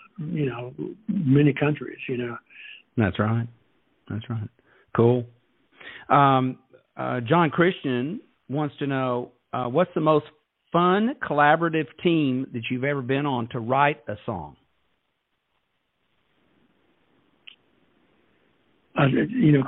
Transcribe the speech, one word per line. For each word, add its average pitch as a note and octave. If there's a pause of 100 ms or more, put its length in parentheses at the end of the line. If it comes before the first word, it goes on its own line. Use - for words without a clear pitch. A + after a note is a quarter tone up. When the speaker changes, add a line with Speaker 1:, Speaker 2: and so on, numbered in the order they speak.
(180)
Speaker 1:
you D#3
know, B2 (340)
many D3
countries, D3
you B2+
know. A#2+ (600)
Speaker 2:
That's G2
right. A2+ (640)
That's G#2
right. A2 (460)
Cool. A#2+ (840)
Um, C3 (400)
uh, B2+
John D#3
Christian E3 (300)
wants D3
to C#3+
know, B2+ (220)
uh, B2
what's E3+
the E3
most D#3 (460)
fun F#3+
collaborative D#3+ (160)
team C#3
that A#2
you've B2+
ever C#3+
been C3+
on B2
to A#2+
write C#3
a G#2
song? D#2 (4000)
Speaker 1:
Uh, C#3
you D3+
know, C#3